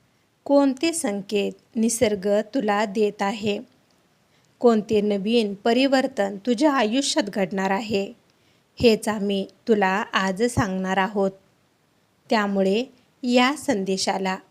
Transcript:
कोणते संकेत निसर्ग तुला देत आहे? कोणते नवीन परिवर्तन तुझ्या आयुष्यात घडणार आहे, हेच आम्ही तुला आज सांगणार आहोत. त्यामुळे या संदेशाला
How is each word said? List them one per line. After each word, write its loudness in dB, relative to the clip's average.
कोणते 2
संकेत -4
निसर्ग 0
तुला 0
देत -2
आहे? -4
कोणते 2
नवीन 0
परिवर्तन 0
तुझ्या 2
आयुष्यात -2
घडणार -2
आहे, -4
हेच 2
आम्ही -2
तुला 2
आज 0
सांगणार -2
आहोत. 0
त्यामुळे 0
या 2
संदेशाला -2